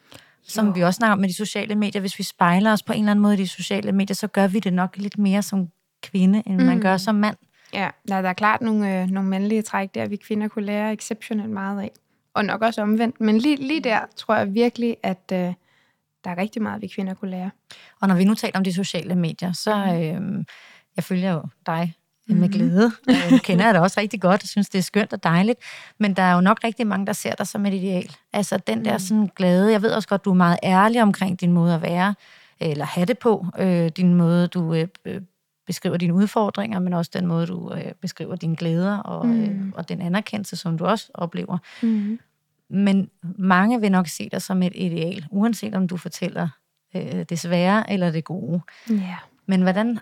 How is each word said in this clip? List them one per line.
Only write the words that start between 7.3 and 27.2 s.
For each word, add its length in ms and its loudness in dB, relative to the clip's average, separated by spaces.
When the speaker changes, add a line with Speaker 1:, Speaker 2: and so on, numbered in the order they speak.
Speaker 2:
Ja, 180 -4
der, 140 -2
der 60 0
er 40 -2
klart 280 2
nogle, 420 0
øh, 80 -2
nogle 180 -2
mandlige 340 0
træk 320 -6
der, 120 -4
vi 100 -6
kvinder 320 -4
kunne 160 -6
lære 280 -4
exceptionelt 580 -8
meget 320 -6
af. 80 -10
Og 100 0
nok 180 -2
også 200 0
omvendt. 380 0
Men 180 4
lige, 180 2
lige 240 -4
der 200 0
tror 200 -2
jeg 180 0
virkelig, 480 0
at, 300 -4
øh, 60 0
der 60 -8
er 80 -8
rigtig 240 -4
meget, 200 -6
vi 40 -10
kvinder 280 -6
kunne 160 -10
lære. 200 -6
Speaker 1:
Og 80 2
når 60 6
vi 100 4
nu 100 6
taler 240 -4
om 60 2
de 100 -2
sociale 400 -4
medier, 380 -2
så, 240 -2
Speaker 2:
Mhm. 160 0
Speaker 1:
øhm, 420 -4
jeg 80 -4
følger 280 -2
jo 100 -2
dig 280 -2
med 100 2
Speaker 2:
Mhm. 160 4
Speaker 1:
glæde. 400 4
Speaker 2:
<laughs> 240 6
Speaker 1:
Øh, 80 8
kender 240 2
jeg 100 6
dig 80 6
også 180 2
rigtig 200 -4
godt, 220 4
og 60 -12
synes, 200 0
det 100 -2
er 40 2
skønt 300 -2
og 100 -8
dejligt. 360 4
Men 160 2
der 80 2
er 120 6
jo 60 4
nok 240 4
rigtig 220 -2
mange, 200 -2
der 60 -4
ser 220 -4